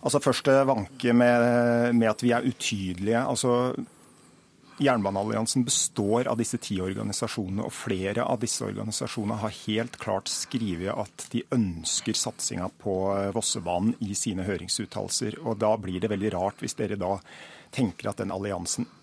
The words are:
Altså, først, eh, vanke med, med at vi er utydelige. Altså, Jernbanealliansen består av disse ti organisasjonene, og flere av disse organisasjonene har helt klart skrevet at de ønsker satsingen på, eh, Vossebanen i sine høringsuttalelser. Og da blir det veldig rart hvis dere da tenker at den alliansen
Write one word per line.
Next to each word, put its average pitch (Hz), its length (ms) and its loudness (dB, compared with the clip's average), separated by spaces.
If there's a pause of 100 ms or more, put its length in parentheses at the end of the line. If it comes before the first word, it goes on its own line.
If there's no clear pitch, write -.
Altså, 131 200 2
først, - 260 2
eh, 135 160 6
vanke 120 500 0
med, 120 800 6
med 113 140 6
at 107 140 0
vi 123 100 4
er 117 100 2
utydelige. 101 840 0
Altså, 123 480 2 (1040)
Jernbanealliansen 110 840 2
består 117 640 2
av 120 80 2
disse 113 240 -2
ti - 240 -4
organisasjonene, 101 800 -4
og - 80 -6
flere 101 560 -2
av 117 140 0
disse - 240 -2
organisasjonene 107 720 -4
har 107 220 -4
helt 110 360 -2
klart 98 300 -2
skrevet 98 640 -2
at - 400 -8
de 117 80 0 (160)
ønsker 95 560 0
satsingen - 720 -4
på, 98 140 -2 (200)
eh, 98 160 0
Vossebanen 98 680 0
i 101 140 -4
sine 95 300 -2
høringsuttalelser. 98 1000 -4
Og 113 120 -2
da 107 180 4
blir 92 240 -4
det 104 120 0
veldig 101 220 0
rart 92 260 -2
hvis - 160 -6
dere 104 240 -4
da 95 140 0 (580)
tenker 104 380 -2
at - 100 -6
den 98 100 -4
alliansen 95 540 -4 (180)